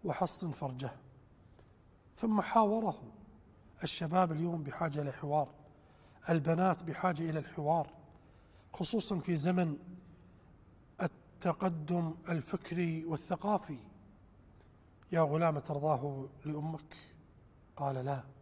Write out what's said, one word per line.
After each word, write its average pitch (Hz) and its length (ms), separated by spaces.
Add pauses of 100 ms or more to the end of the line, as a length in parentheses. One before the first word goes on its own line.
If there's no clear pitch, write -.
وحصن 175 480
فرجه". 131 400 (1200)
ثم 214 260
حاوره. 214 640 (800)
الشباب 170 480
اليوم 165 320
بحاجة 147 380
إلى 139 100
حوار، 147 360 (800)
البنات 165 540
بحاجة 165 460
إلى 156 100
الحوار، 151 480 (840)
خصوصًا 190 460
في 175 160
زمن 165 420 (1200)
التقدم 165 1120 (140)
الفكري 165 760
والثقافي. 165 720 (1300)
"يا 165 100
غلام، 156 380
ترضاه 139 680 (180)
لأمك؟" 151 520 (760)
قال: 139 200
"لا". 131 280 (180)